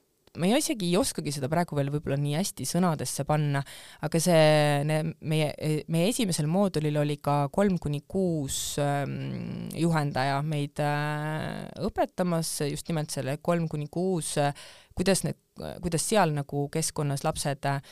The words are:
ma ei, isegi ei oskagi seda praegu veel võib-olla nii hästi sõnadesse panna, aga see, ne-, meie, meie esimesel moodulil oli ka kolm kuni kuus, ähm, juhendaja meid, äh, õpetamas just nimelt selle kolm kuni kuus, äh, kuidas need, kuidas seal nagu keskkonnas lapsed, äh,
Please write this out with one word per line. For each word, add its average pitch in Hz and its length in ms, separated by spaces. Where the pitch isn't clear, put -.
ma 147 100
ei, 220 120
isegi 226 320
ei 175 80
oskagi 165 360
seda 139 160
praegu 160 280
veel 139 120
võib-olla 143 300
nii 143 180
hästi 170 300
sõnadesse 156 580
panna, 147 360
aga 160 200
see, 160 220
ne-, 156 340
meie, 156 320
meie 165 280
esimesel 175 380
moodulil 156 520
oli 147 160
ka 143 320
kolm 196 300
kuni 147 260
kuus, 165 540
ähm, 135 920
juhendaja 143 680
meid, 147 360
äh, 151 880
õpetamas 180 720
just 147 260
nimelt 156 240
selle 135 260
kolm 170 280
kuni 147 220
kuus, 185 480
äh, 147 160
kuidas 185 320
need, - 140
kuidas 170 280
seal 180 300
nagu 143 340
keskkonnas 147 560
lapsed, 147 400
äh, 139 160